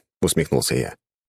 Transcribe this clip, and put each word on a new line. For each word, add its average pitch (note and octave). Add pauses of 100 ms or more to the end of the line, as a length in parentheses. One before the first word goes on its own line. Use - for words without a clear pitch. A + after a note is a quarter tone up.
(200)
усмехнулся D#2
я. B1+ (320)